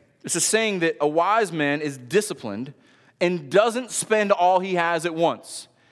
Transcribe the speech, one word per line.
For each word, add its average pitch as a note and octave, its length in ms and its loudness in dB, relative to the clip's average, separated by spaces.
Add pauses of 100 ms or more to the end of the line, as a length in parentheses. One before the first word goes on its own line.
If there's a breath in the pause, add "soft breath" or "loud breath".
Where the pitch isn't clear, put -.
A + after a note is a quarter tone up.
(220)
This - 160 -4
is D#3+ 80 0
saying G#3+ 340 2
that E3 220 0
a D3 60 2
wise F3+ 440 2
man D3 300 0
is C#3+ 160 -6
disciplined B2+ 760 -4 (460 soft breath)
and F3 300 -2
doesn't A3 420 2
spend G#3+ 400 0
all F3+ 300 4
he F#3+ 140 -2
has E3+ 300 0
at E3+ 80 -2
once. D#3+ 540 -4 (240 soft breath)